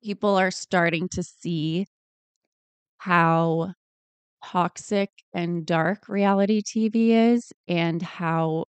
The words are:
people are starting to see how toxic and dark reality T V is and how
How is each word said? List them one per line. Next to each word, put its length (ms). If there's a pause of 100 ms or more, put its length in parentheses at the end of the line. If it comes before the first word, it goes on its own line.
people 360
are 140
starting 580
to 120
see 640 (1120)
how 720 (680)
toxic 680 (240)
and 320
dark 420
reality 580
T 220
V 240
is 400 (160)
and 340
how 720